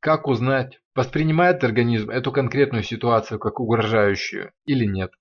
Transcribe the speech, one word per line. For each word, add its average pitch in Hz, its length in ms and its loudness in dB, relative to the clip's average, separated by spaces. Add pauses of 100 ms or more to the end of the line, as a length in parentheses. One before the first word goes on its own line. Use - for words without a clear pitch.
Как 156 260 0
узнать, 131 540 0 (160)
воспринимает 160 640 2
организм 117 480 0
эту 127 220 -4
конкретную 131 500 0
ситуацию 113 560 0
как - 220 -4
угрожающую 107 920 0 (160)
или 131 180 2
нет? 95 360 -4